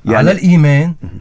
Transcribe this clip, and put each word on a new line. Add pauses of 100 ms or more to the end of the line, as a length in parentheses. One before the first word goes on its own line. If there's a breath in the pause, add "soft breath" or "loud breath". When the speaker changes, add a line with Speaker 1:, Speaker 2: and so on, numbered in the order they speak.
Speaker 1:
على
Speaker 2:
يعني
Speaker 1:
الإيمان.
Speaker 2:
مهم.